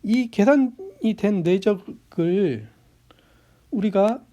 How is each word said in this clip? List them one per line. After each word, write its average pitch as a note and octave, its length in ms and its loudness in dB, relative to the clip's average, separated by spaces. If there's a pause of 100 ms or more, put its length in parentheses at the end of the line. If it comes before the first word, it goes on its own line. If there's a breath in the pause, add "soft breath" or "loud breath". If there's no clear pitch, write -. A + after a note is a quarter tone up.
이 A#3 260 0
계산이 B3 840 0
된 G3+ 280 -2
내적을 F3 1200 -2 (1040 soft breath)
우리가 G#3 500 0 (120)